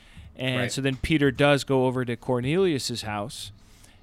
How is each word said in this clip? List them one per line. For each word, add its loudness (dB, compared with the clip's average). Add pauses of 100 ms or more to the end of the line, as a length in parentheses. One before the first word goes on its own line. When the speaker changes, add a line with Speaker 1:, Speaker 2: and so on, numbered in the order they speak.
(360)
Speaker 1:
And -4
Speaker 2:
Right. -2
Speaker 1:
so -4
then -2
Peter 4
does 4
go 2
over 0
to -4
Cornelius's -2
house, -8 (500)